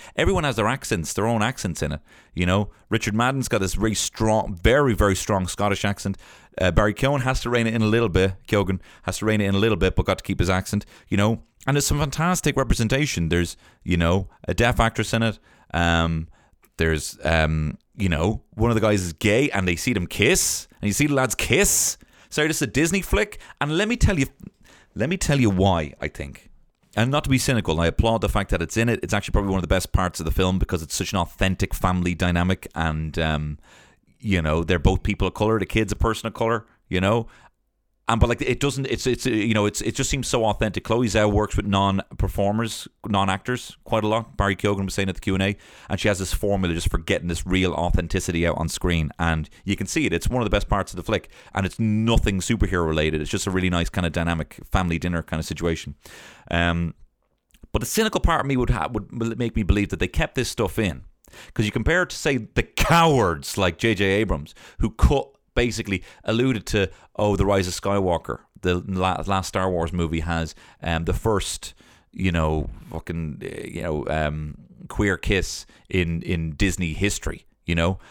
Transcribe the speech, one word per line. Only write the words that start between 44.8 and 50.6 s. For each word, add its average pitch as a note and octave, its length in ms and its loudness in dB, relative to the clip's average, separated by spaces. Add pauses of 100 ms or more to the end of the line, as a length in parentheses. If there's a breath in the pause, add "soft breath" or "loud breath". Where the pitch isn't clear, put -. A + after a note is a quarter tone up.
was F#2+ 80 -4
saying G2 160 -2
at F2+ 60 -4
the - 60 -10
Q F#2+ 120 -2
and F#2+ 80 2
A, G2 160 0 (320 loud breath)
and G2 100 -2
she - 80 0
has G2+ 120 2
this F#2 120 -6
formula F#2+ 440 0
just E2 160 -2
for F2+ 80 0
getting E2+ 300 -2
this E2+ 180 -4
real F2+ 260 2
authenticity E2+ 720 0
out E2 140 0
on D#2+ 100 -2
screen. E2 480 0
And E2 320 -2 (140 loud breath)
you G2 120 -2
can G2 120 -4
see D#3 180 0
it. F2 80 0
It's E2+ 160 0
one B2 140 0
of - 20 0
the G#2 100 0
best G2+ 140 0